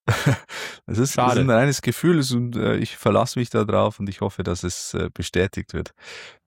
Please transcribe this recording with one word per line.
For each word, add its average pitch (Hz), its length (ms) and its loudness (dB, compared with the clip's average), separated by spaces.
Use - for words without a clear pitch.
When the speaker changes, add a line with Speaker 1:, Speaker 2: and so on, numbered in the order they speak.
Speaker 1:
<laughs> - 0 -
Es 101 120 -2
ist, 123 60 4
es 135 60 -2
ist - 40 -6
Speaker 2:
Schade. 123 260 2
Speaker 1:
ein 131 100 2
reines 131 300 4
Gefühl, 160 380 2
es, 131 140 0
und, 120 240 -2
äh, 107 200 0
ich 107 200 -4
verlasse 110 420 2
mich 120 100 -2
da 110 160 2
drauf 101 360 2
und 98 80 -4
ich 95 120 -8
hoffe, 98 220 -4
dass 90 220 -4
es, - 300 -6
äh, 87 180 -2
bestätigt - 600 -2
wird. 80 220 -6